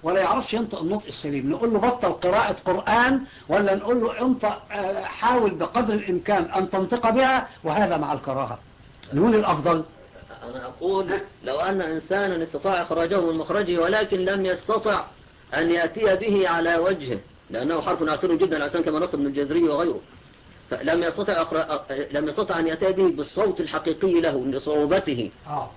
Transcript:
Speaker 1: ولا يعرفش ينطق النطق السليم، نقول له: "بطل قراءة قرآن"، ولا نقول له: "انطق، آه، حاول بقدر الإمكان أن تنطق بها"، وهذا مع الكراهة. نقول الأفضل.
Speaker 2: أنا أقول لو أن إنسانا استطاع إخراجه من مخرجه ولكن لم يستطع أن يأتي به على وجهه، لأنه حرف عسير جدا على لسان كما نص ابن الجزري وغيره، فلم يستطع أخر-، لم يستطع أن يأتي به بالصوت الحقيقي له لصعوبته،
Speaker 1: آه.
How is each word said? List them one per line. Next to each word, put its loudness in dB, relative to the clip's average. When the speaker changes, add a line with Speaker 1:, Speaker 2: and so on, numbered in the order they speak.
Speaker 1:
ولا 2
يعرفش 0
ينطق -2
النطق -2
السليم، -4
نقول 0
له: 4
"بطل 2
قراءة 0
قرآن"، 2
ولا 4
نقول 0
له: -2
"انطق، 0
آه، -4
حاول 2
بقدر 0
الإمكان 0
أن -2
تنطق 0
بها"، 2
وهذا 0
مع -2
الكراهة. -4
نقول 4
الأفضل. 2
Speaker 2:
أنا -12
أقول -2
لو -4
أن 0
إنسانا -2
استطاع -2
إخراجه 0
من 0
مخرجه 0
ولكن 2
لم 0
يستطع -2
أن 0
يأتي 2
به 2
على 2
وجهه، 0
لأنه -2
حرف -2
عسير 2
جدا 2
على -2
لسان -2
كما 0
نص -2
ابن 0
الجزري 0
وغيره، 0
فلم 0
يستطع -2
أخر-، -2
لم -2
يستطع -2
أن 0
يأتي 0
به 4
بالصوت 0
الحقيقي 0
له 0
لصعوبته، 0
Speaker 1:
آه. -6